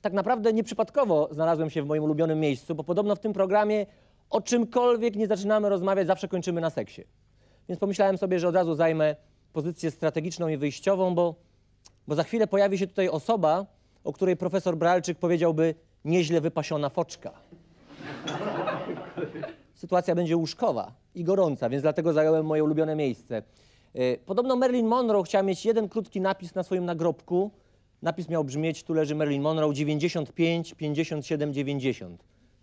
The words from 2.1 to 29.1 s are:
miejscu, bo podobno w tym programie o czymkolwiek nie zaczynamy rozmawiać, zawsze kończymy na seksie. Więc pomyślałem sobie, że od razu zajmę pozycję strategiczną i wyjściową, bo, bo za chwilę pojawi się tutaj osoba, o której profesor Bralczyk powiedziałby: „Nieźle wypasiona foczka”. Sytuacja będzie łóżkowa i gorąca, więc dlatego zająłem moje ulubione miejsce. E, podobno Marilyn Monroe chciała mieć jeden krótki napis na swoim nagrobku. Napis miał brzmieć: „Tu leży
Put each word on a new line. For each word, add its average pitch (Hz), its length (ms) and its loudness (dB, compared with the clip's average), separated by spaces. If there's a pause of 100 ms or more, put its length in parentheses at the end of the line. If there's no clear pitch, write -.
miejscu, 151 360 -2
bo 151 80 -8
podobno 202 320 0
w 202 40 -18
tym 214 140 -4
programie 208 520 2 (440)
o 226 120 0
czymkolwiek 240 760 2
nie 214 120 0
zaczynamy 208 420 2
rozmawiać, 196 380 2
zawsze 185 200 0
kończymy 170 340 -4
na 165 80 -2
seksie. - 320 -8 (680)
Więc 180 100 -8
pomyślałem 196 380 2
sobie, 185 220 0
że 170 80 0
od 170 80 0
razu 170 200 2
zajmę 156 400 2 (380)
pozycję 160 380 -4
strategiczną 165 560 -4
i 156 100 -2
wyjściową, 180 580 0
bo, 170 200 0 (720)
bo 151 80 -2
za 160 80 2
chwilę 220 240 0
pojawi 196 300 2
się 185 100 -2
tutaj 185 220 -2
osoba, 175 560 0 (380)
o 147 100 -8
której 185 240 0
profesor 180 400 -2
Bralczyk 170 420 2
powiedziałby: 165 560 2 (300)
„Nieźle 165 360 2
wypasiona 151 480 -4
foczka”. - 420 -6 (2500)
Sytuacja 180 400 0
będzie 170 220 2
łóżkowa 143 540 -2 (240)
i 180 80 -8
gorąca, 165 460 2
więc 135 120 -2
dlatego 156 320 2
zająłem 156 320 4
moje 156 180 0
ulubione 156 320 0
miejsce. 123 480 -4 (500)
E, 127 240 0
podobno 247 380 0
Marilyn 247 320 2
Monroe 226 360 2
chciała 190 200 2
mieć 190 220 -2
jeden 214 240 2
krótki 196 320 -6
napis 190 340 -4
na 185 80 -2
swoim 180 220 -2
nagrobku. 175 680 -2 (500)
Napis 165 280 -4
miał 165 140 0
brzmieć: 151 400 -4
„Tu 170 100 -6
leży 151 220 0